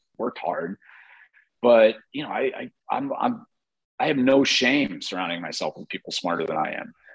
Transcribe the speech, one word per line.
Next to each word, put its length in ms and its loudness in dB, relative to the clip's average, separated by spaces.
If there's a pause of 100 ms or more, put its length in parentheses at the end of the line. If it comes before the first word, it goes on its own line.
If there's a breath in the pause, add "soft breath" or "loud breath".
(180)
worked 220 -6
hard. 380 -4 (840 soft breath)
But, 340 6 (160)
you 120 -8
know, 60 -10
I, 280 -2
I, 120 -12 (220)
I'm, 260 -4
I'm, 280 -4 (520)
I 100 0
have 100 0
no 260 6
shame 580 0
surrounding 400 -6
myself 360 -6
with 100 -16
people 240 -12
smarter 340 -2
than 120 -4
I 160 -4
am. 200 -12 (220 soft breath)